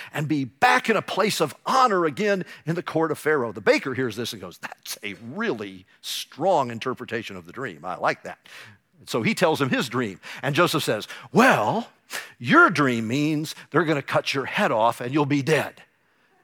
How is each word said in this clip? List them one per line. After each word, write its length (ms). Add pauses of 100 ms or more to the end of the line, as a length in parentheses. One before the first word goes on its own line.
(120)
and 160
be 160
back 460
in 60
a 60
place 380
of 140 (100)
honor 400
again 400 (220)
in 80
the 80
court 280
of 80
Pharaoh." 340
The 80
baker 340
hears 220
this 160
and 100
goes, 160
"That's 440
a 120
really 720 (160)
strong 680
interpretation 680
of 100
the 60
dream. 320
I 120
like 280
that." 140 (680)
So 160
he 120
tells 260
him 100
his 180
dream. 320 (220)
And 120
Joseph 300
says, 240 (240)
"Well, 560 (500)
your 300
dream 400
means 460 (160)
they're 140
gonna 180
cut 320
your 100
head 260
off 300
and 140
you'll 100
be 160
dead." 420 (600)